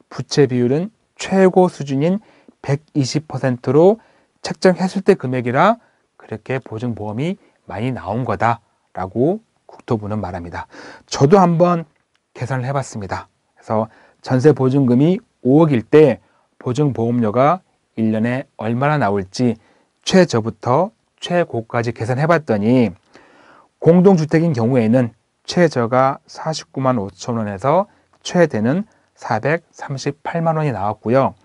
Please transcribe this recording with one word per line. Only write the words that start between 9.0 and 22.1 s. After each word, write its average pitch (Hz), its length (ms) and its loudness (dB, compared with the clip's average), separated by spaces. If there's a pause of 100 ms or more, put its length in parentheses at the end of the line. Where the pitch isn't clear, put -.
국토부는 107 540 -6
말합니다. 90 480 -10 (380)
저도 156 340 4
한번 175 460 2 (480)
계산을 127 320 -8
해봤습니다. 110 600 -8 (280)
그래서 110 320 -4 (340)
전세 131 300 2
보증금이 135 680 2 (220)
오억일 139 400 4
때 143 380 4 (380)
보증보험료가 123 1040 0 (340)
일 113 160 0
년에 120 340 -2 (120)
얼마나 127 400 -2
나올지 104 580 -2 (480)
최저부터 143 880 0 (280)
최고까지 120 720 -4
계산해봤더니, 123 1000 0 (880)